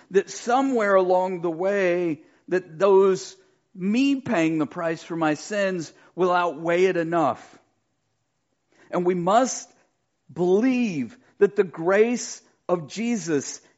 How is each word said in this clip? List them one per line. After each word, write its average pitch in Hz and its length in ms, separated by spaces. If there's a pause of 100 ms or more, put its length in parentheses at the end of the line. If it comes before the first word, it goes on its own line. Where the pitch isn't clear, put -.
(100)
that - 200
somewhere 240 640
along 185 460
the 170 100
way, 175 720 (280)
that 165 300
those, 190 580 (380)
me 247 460
paying 165 380
the 151 80
price 165 360
for 170 140
my 156 180
sins 190 580 (220)
will 180 180
outweigh 170 520
it 180 120
enough. 165 600 (1300)
And 175 140
we 180 100
must 202 540 (640)
believe 185 840 (220)
that 196 180
the 208 80
grace 196 800 (260)
of 170 200
Jesus 175 720 (180)